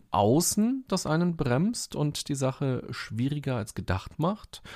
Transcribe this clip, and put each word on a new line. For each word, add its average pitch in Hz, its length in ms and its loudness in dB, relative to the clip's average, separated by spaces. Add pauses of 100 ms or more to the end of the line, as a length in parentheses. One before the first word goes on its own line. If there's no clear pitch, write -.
(100)
Außen, 175 760 4
das 190 200 -2
einen 165 320 2
bremst 147 580 0
und 147 320 -2
die 147 60 -2
Sache 131 560 -2
schwieriger 131 680 -2
als 104 180 -6
gedacht - 440 -4
macht, 180 420 -2 (160)